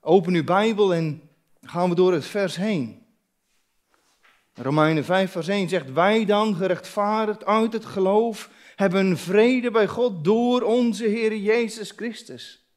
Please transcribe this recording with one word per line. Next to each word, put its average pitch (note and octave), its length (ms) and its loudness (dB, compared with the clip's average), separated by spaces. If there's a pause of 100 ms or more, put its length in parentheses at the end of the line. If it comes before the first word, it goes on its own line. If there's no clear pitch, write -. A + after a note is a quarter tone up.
open F3+ 340 2
uw E3 100 2
Bijbel G3+ 500 2
en D#3+ 280 -4 (400)
gaan F3 260 -2
we F3 60 0
door F#3 180 4
het D3 120 -2
vers G3+ 320 -6
heen. E3 480 -4 (1500)
Romeinen D3+ 500 0
vijf F#3 260 0
vers E3 180 -8
één G3 200 -2
zegt, D3+ 240 -4
"Wij G3+ 320 2
dan, G#3 300 2
gerechtvaardigd G#3 920 -4
uit A3 280 2
het A3 120 -6
geloof, G3+ 640 0 (260)
hebben F#3+ 420 2
vrede A#3 520 2
bij G#3+ 160 2
God G3 380 -2
door A#3+ 380 2
onze A#3 420 0
Heer A3 320 0
Jezus A3 540 -2
Christus." - 760 -14 (100)